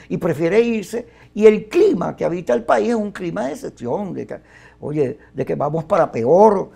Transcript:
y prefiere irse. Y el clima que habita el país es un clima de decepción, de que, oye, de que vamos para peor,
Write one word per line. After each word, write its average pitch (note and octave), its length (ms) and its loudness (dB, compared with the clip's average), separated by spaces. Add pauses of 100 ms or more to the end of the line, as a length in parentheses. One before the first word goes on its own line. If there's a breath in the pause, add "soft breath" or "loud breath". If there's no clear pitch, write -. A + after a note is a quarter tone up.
y F3+ 100 -4
prefiere E3+ 420 0
irse. A3+ 460 -2 (280 loud breath)
Y G#3 120 6
el G#3+ 220 4
clima C4+ 460 0
que - 100 -6
habita E3+ 280 -2
el A#3+ 120 0
país A3 260 0
es A#3+ 40 0
un G#2 160 -4
clima E3 340 -8
de C3+ 60 -6
decepción, C#3+ 600 -8
de B2 140 -10
que, - 120 -14 (420 loud breath)
oye, D3 380 -4 (140 soft breath)
de C3 140 -6
que - 80 -4
vamos D3 300 -4
para F3 280 0
peor, F3+ 640 4